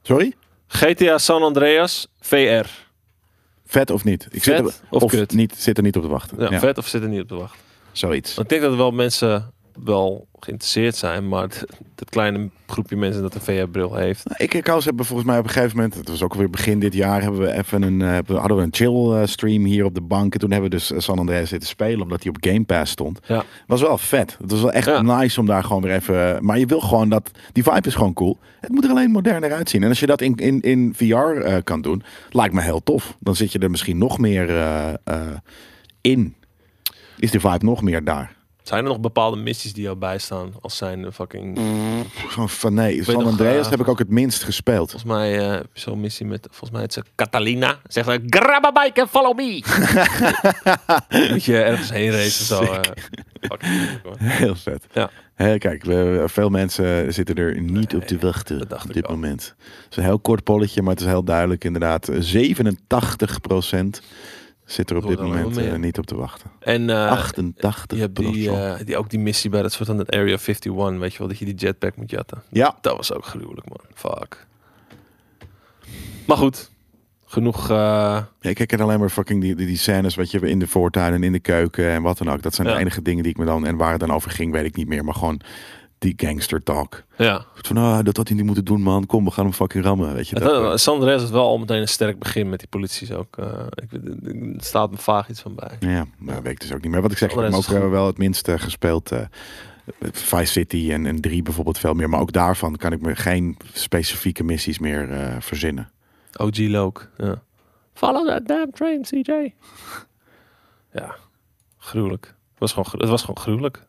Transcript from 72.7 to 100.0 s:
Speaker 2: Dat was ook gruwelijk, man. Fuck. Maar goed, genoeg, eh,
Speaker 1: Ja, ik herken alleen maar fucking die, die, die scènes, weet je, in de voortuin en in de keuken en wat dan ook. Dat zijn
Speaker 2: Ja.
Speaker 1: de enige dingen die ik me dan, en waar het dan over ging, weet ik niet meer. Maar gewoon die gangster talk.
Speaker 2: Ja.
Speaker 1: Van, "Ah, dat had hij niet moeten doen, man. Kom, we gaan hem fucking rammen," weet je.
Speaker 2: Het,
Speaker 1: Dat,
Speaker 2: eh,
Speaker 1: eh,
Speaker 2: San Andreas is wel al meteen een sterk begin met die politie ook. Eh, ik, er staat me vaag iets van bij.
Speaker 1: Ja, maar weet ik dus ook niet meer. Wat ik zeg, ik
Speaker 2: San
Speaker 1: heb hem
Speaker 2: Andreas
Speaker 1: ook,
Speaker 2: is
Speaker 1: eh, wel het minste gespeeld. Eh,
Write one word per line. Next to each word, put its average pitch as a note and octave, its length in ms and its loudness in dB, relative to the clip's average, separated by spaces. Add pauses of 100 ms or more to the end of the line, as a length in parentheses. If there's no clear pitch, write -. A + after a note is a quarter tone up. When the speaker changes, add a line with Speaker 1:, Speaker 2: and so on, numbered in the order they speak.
Speaker 2:
Dat - 160 -2
was - 160 -6
ook - 120 -8
gruwelijk, - 440 -14
man. - 100 -18 (140)
Fuck. - 520 -10 (1800)
Maar D3 100 6
goed, - 340 0 (540)
genoeg, - 440 -2
eh, A2 60 4 (640)
Speaker 1:
Ja, F#2 100 -4
ik G2 80 -2
herken A2+ 220 0
alleen G#2+ 200 4
maar G2+ 100 2
fucking G2+ 320 0
die, F#2 140 0
die, F2+ 120 -2
die F2+ 100 -2
scènes, F#2+ 380 2
weet F2+ 160 -2
je, G2+ 80 0 (100)
in F#2+ 100 2
de F2 80 0
voortuin F2 460 2
en F2+ 100 2
in F#2 80 2
de F2+ 80 0
keuken E2+ 500 2
en E2 120 0
wat E2+ 160 0
dan E2 140 -2
ook. C#2+ 100 -2
Dat D#2+ 140 -4
zijn F#2+ 120 0
Speaker 2:
Ja. A2+ 60 2
Speaker 1:
de G2+ 60 0
enige F2+ 220 -2
dingen E2+ 220 0
die E2+ 80 0
ik - 60 -6
me E2 80 -2
dan, D#2+ 200 0
en E2 120 -2
waar E2 140 2
het E2 80 0
dan D#2+ 140 -2
over - 180 -2
ging, E2 200 -4
weet D#2 140 0
ik D#2 100 -6
niet E2 120 -4
meer. D2+ 160 -4
Maar D2+ 100 -4
gewoon D#2+ 280 -4 (560)
die F#2 200 0
gangster D2+ 460 -4
talk. D2 400 -4 (140)
Speaker 2:
Ja. G2+ 360 2
Speaker 1:
Van, - 240 -4
"Ah, A#2 260 4
dat G2+ 140 2
had A2 100 -2
hij G#2 100 0
niet G#2 80 2
moeten G2+ 200 0
doen, G2+ 160 2
man. G2 240 2
Kom, G#2 200 2
we F2+ 60 2
gaan G2 140 0
hem F#2+ 80 0
fucking F#2+ 300 0
rammen," F#2+ 300 2
weet - 160 -4
je. - 60 -6
Speaker 2:
Het, - 80 0
Speaker 1:
Dat, C3+ 200 4
Speaker 2:
eh, G2+ 80 0
Speaker 1:
eh, G2+ 60 0
Speaker 2:
San D3+ 180 4
Andreas C3 280 2
is A#2 60 -4
wel A#2+ 180 2
al A#2 100 2
meteen A2 240 -2
een G#2 60 -2
sterk G#2 320 -2
begin G2+ 300 -4
met F#2 100 -6
die - 80 -18
politie G2 500 -8
ook. - 200 -12
Eh, G2+ 100 -8 (280)
ik, A2+ 180 -14
er - 640 -10
staat G#2+ 340 -2
me G2 60 -10
vaag G#2 320 -2
iets A2+ 120 -14
van G2 140 -14
bij. - 240 -14
Speaker 1:
Ja, F2+ 260 -2 (120)
maar C2+ 240 -10
weet B1 100 -8
ik C2+ 80 -12
dus - 140 -12
ook C#2+ 80 -8
niet E2 100 -6
meer. F2+ 100 2
Wat G#2 100 2
ik G2 60 -6
zeg, G2+ 120 0
ik - 60 -6
Speaker 2:
San A#2 80 0
Speaker 1:
heb G#2+ 100 0
hem F#2+ 80 2
Speaker 2:
Andreas G2+ 220 0
Speaker 1:
ook, F#2+ 60 0
Speaker 2:
is F#2 40 0
Speaker 1:
eh, F#2+ 60 2
wel G2 80 2
het F2+ 100 -2
minste F2+ 420 0
gespeeld. E2 520 -2
Eh, A#2+ 80 -2 (920)